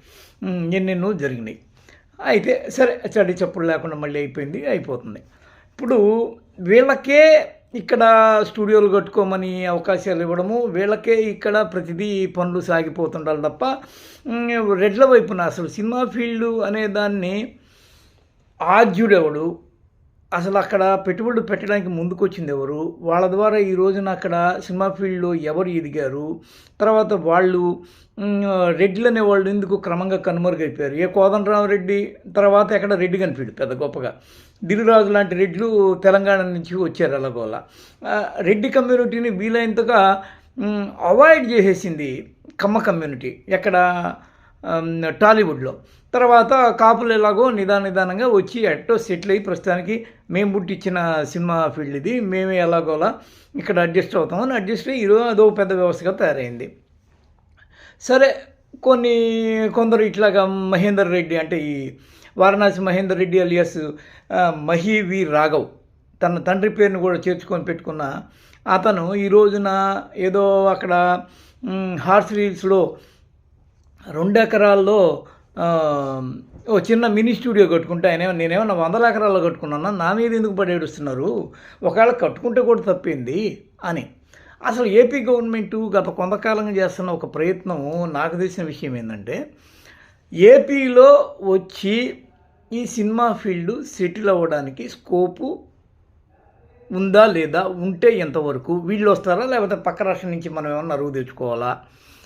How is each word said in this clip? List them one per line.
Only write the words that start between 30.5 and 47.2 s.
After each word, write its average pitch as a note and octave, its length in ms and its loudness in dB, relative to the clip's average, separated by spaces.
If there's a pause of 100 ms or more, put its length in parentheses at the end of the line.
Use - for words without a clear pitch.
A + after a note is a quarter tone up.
ఏ E3+ 120 0
కోదండరామరెడ్డి G3+ 1080 0 (200)
తర్వాత G3+ 360 4
ఎక్కడ G3+ 220 0
రెడ్డి F3+ 240 0
కనిపించడు C3+ 340 -4
పెద్ద B2+ 200 -6
గొప్పగా. C3 440 -8 (480)
దిల్రాజు G#3 480 4
లాంటి G3+ 220 0
రెడ్లు F#3+ 600 0 (100)
తెలంగాణ G3 360 4
నుంచి F3 360 -6
వచ్చారు E3 380 -2
ఎలాగోలా. A#2+ 480 -6 (460)
ఆ, G#3 160 -2 (140)
రెడ్డి G#3 300 0
కమ్యూనిటీని A#3+ 640 0
వీలైనంతగా, G#3+ 920 2 (360)
మ్, G#3 280 -4 (140)
అవాయిడ్ B3 520 6
చేసేసింది F3 800 -2 (280)
కమ్మ G#3 180 0
కమ్యూనిటీ D3+ 680 -4
ఎక్కడ, F#3+ 280 0 (920)
మ్, E3 420 -4
టాలీవుడ్లో. D#3+ 640 2 (400)
తర్వాత A#3+ 640 4
కాపులు A3+ 320 4
ఎలాగో G#3+ 380 2